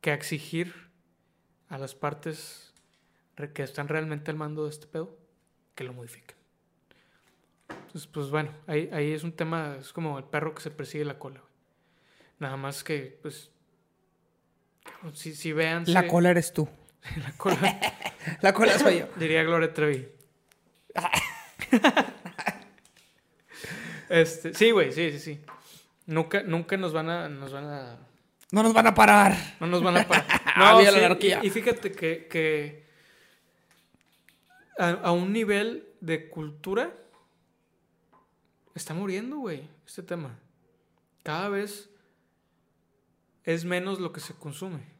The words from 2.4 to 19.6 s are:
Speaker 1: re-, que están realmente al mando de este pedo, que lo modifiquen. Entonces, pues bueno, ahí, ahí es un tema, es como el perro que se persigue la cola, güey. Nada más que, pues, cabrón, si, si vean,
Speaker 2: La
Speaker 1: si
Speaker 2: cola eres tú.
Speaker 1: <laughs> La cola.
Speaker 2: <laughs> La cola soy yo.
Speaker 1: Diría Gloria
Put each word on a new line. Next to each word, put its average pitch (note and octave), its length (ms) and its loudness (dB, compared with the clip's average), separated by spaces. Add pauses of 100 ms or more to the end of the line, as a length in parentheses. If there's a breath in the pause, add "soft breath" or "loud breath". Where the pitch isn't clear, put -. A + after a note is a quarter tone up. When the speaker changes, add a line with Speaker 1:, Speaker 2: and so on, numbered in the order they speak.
Speaker 1:
re-, D3 160 -14
que D3 100 -8
están C#3+ 240 -10
realmente D#3 440 -6
al D3+ 60 -8
mando D3+ 280 -8
de D3 40 -6
este D3+ 160 -18
pedo, - 320 -12 (580)
que - 100 -14
lo B2+ 80 -14
modifiquen. A#2+ 420 -20 (1300)
Entonces, - 380 -18
pues C#3+ 220 -10
bueno, D3+ 220 -4 (160)
ahí, D#3 260 -4
ahí D3+ 200 -2
es D3+ 100 -8
un E3+ 80 -8
tema, D#3+ 480 -6
es - 120 -20
como D3+ 280 -6
el C3+ 60 -16
perro D#3 280 -4
que - 80 -16
se D#3+ 80 -12
persigue D3 360 -10
la C#3 120 -10
cola, C3 220 -18
güey. - 120 -20 (880)
Nada C3+ 180 -8
más C#3 260 -10
que, C#3 400 -8
pues, - 260 -16 (1300)
cabrón, - 320 -20
si, D#3+ 180 -14
si D#3 200 -8
vean, E3 340 -2
Speaker 2:
La F3 160 6
Speaker 1:
si F3 60 0
Speaker 2:
cola F3 200 4
eres E3+ 240 2
tú. D#3 160 -2 (260)
Speaker 1:
<laughs> - 220 -14
La C#3+ 200 -10
cola. F3+ 420 0 (360)
Speaker 2:
<laughs> - 260 -10
La G3 120 4
cola G3+ 240 4
soy F#3+ 220 6
yo. - 160 -8
Speaker 1:
Diría D#3+ 280 0
Gloria D#3+ 300 0